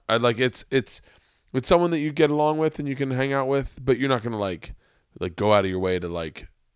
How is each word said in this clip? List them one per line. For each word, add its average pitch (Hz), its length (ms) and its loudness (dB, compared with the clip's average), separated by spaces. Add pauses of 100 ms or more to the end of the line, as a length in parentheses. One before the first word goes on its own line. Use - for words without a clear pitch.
I, 110 80 2
like, 117 220 2
it's, 127 320 -2
it's, - 300 -2 (520)
it's 127 160 -2
someone 175 220 4
that 165 100 0
you 151 120 -2
get 147 180 4
along 151 280 0
with 156 200 -2
and 147 100 -6
you 135 80 -4
can 135 140 -4
hang 131 220 -2
out 139 160 -2
with, 139 340 -2
but 123 160 2
you're 135 100 0
not 127 140 0
gonna, 117 160 -4
like, 95 360 -6 (460)
like, 85 160 -6
go 107 160 2
out 101 120 6
of 95 60 -2
your 92 100 -2
way 92 180 0
to, 87 100 -6
like, 82 400 -8 (280)